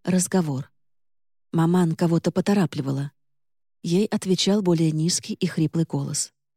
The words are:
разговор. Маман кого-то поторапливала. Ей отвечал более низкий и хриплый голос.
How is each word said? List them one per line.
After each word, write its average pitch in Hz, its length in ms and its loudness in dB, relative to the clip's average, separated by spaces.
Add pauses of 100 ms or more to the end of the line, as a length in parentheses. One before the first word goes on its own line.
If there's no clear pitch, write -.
разговор. 175 680 0 (800)
Маман 165 440 2
кого-то 170 360 0
поторапливала. 147 800 -2 (680)
Ей 175 240 2
отвечал 196 560 0
более 165 300 2
низкий 165 420 -2
и - 140 -4
хриплый 160 380 -2
голос. 143 460 -6 (260)